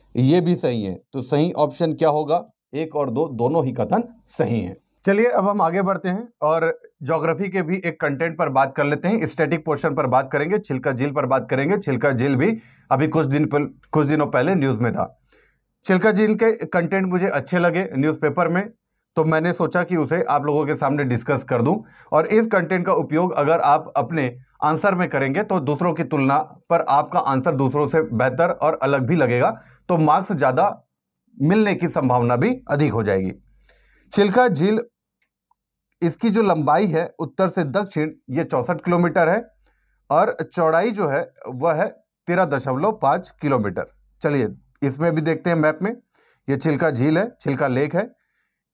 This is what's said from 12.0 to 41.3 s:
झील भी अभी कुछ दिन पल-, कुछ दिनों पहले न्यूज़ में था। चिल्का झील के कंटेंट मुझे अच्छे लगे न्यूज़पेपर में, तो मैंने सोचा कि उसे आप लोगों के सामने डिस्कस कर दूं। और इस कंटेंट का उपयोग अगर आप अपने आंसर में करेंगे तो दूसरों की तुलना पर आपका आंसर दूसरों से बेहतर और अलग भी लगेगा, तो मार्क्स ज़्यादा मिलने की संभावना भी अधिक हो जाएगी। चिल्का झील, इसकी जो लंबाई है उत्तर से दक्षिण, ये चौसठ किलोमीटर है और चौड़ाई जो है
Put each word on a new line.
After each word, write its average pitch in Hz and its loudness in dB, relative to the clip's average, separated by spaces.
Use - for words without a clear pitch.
झील 131 0
भी 214 0
अभी 135 2
कुछ 156 0
दिन 143 0
पल-, - -4
कुछ 151 2
दिनों 147 0
पहले 147 0
न्यूज़ 135 0
में 117 0
था। - -6
चिल्का 185 4
झील 214 4
के 220 0
कंटेंट 190 0
मुझे 180 0
अच्छे 175 -2
लगे 175 0
न्यूज़पेपर 156 0
में, 190 -2
तो 160 2
मैंने 160 2
सोचा 175 0
कि 175 -2
उसे 165 0
आप 143 0
लोगों 147 0
के 147 -2
सामने 143 0
डिस्कस 127 -2
कर 117 -2
दूं। 165 2
और 160 4
इस 220 4
कंटेंट 180 0
का 185 0
उपयोग 165 0
अगर 147 2
आप 151 2
अपने 135 -2
आंसर 160 0
में 175 0
करेंगे 135 0
तो 196 -2
दूसरों 147 0
की 160 -4
तुलना 139 0
पर - -2
आपका 151 2
आंसर 135 0
दूसरों 139 0
से 160 2
बेहतर 131 0
और - -2
अलग 139 2
भी 131 0
लगेगा, 127 2
तो 180 2
मार्क्स 160 2
ज़्यादा 143 0
मिलने 202 4
की 175 -2
संभावना 123 2
भी 233 0
अधिक 147 2
हो 113 -2
जाएगी। 95 0
चिल्का 214 4
झील, 190 0
इसकी 170 0
जो 214 2
लंबाई 165 2
है 165 -2
उत्तर 170 -2
से 170 -2
दक्षिण, 156 -2
ये 131 -2
चौसठ 139 -4
किलोमीटर 175 2
है 214 0
और 165 2
चौड़ाई 170 2
जो 196 -2
है 143 -2